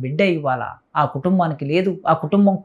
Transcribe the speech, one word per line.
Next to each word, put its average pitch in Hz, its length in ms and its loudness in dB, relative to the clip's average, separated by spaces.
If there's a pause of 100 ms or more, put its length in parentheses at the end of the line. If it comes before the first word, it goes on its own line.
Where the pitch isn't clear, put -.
బిడ్డ 147 180 -2 (160)
ఇవాళ 127 260 -2 (360)
ఆ 147 40 4 (120)
కుటుంబానికి 160 560 0
లేదు, 185 200 2 (180)
ఆ 160 40 6 (100)
కుటుంబం 196 420 4